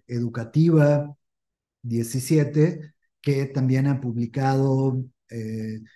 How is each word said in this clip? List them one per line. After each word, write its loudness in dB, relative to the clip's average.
educativa, 2
diecisiete, 0
que -2
también 0
ha 0
publicado, 0
eh, -8